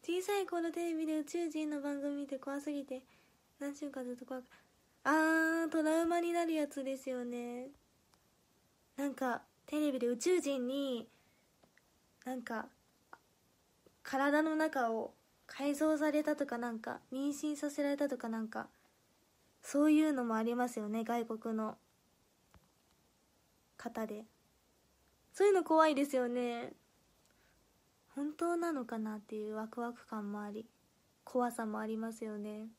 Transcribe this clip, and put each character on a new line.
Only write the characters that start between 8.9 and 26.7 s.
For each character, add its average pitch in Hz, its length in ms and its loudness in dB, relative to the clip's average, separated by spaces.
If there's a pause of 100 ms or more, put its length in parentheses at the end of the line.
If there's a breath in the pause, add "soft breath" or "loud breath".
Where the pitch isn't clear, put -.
な 277 120 0
ん 269 60 -4
か、 - 280 -2 (240)
テ 302 140 -2
レ 294 100 4
ビ 262 80 -2
で 247 80 2
宇 240 120 2
宙 349 220 4
人 277 280 0
に、 262 400 -2 (1160 soft breath)
な 254 120 -4
ん 247 60 -8
か、 226 260 -6 (1400)
体 285 380 4
の 311 120 2
中 311 380 2
を 220 220 -4 (320)
改 285 280 -2
造 311 240 4
さ 302 140 2
れ 302 100 4
た 302 140 2
と 285 100 0
か、 240 120 -4
な 240 120 -2
ん 226 80 -4
か、 233 220 -8 (100)
妊 277 200 0
娠 294 260 -2
さ 294 140 -2
せ 294 120 -2
ら 285 60 2
れ 285 80 2
た 285 120 0
と 269 100 -2
か、 240 100 -6
な 226 120 -2
ん 220 60 -4
か、 - 220 -8 (960 soft breath)
そ 294 240 4
う 311 40 8
い 302 140 8
う 302 80 2
の 262 120 0
も 226 120 2
あ 220 60 2
り 233 120 2
ま 247 140 2
す 247 100 -6
よ 208 100 -4
ね、 220 140 -2
外 233 240 0
国 226 300 -4
の 220 200 -2 (2000)
方 226 280 -6
で。 214 200 -10 (1040)
そ - 100 2
う 403 60 8
い - 20 8
う 392 40 8
の 359 100 6
怖 320 240 8
い 294 80 4
で 277 80 4
す 277 100 -6
よ 247 140 2
ね。 240 460 -4 (1400 soft breath)